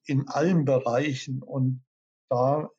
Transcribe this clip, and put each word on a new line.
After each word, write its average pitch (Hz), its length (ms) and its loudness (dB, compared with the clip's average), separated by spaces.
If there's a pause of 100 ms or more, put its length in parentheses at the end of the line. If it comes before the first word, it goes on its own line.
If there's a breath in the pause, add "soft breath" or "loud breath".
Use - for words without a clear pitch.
in 139 220 0
allen 160 380 2
Bereichen. 131 800 0
Und 131 400 -2 (460)
da 139 500 0